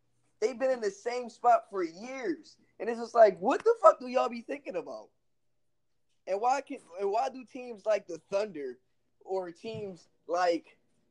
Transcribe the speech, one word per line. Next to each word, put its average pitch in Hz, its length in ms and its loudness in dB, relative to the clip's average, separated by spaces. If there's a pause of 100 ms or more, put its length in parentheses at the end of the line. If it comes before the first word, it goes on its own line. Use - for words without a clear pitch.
(400)
they've 233 180 0
been 262 120 0
in 254 100 -2
the 214 100 -2
same 247 380 -8
spot 226 400 2
for 196 140 -4
years. 202 760 -8 (240)
And 196 80 -4
it's 233 120 -4
just 226 140 -10
like, 214 260 10
what 262 240 2
the 466 180 6
fuck - 160 8
do 254 80 -12
y'all 254 220 0
be 233 120 -8
thinking 277 360 -10
about? 123 320 -10 (1200)
And 196 120 -4
why 254 200 0
can, 269 180 -14 (220)
and 202 100 0
why 240 180 0
do 254 160 -12
teams 240 400 -16
like 208 220 -2
the 165 140 -12 (100)
Thunder 160 480 -4 (460)
or 185 260 -6
teams 208 580 -12 (200)
like 170 500 0 (320)